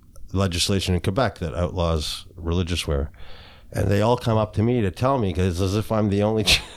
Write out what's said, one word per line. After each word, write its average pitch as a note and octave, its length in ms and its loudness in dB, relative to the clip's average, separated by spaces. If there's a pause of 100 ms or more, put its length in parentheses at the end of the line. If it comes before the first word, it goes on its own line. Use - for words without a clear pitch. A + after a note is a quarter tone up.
(320)
legislation F#2+ 640 0
in E2+ 40 0
Quebec G2+ 380 0
that D#2 160 -4
outlaws E2 720 -2 (100)
religious E2 500 -2
wear. D2 240 -2 (600)
And G2+ 200 0
they G2+ 100 4
all A#2 160 4
come A2+ 220 2
up G#2+ 160 -2
to G#2 80 2
me A#2+ 180 2
to G2 100 0
tell C3+ 280 0
me, G2+ 160 0
'cause F#2 260 2
as G2 160 0
if G#2+ 160 -2
I'm G#2+ 160 2
the G2+ 140 2
only, A2 220 2
<laughs> - 0 -
Jew-, - 180 2 (140)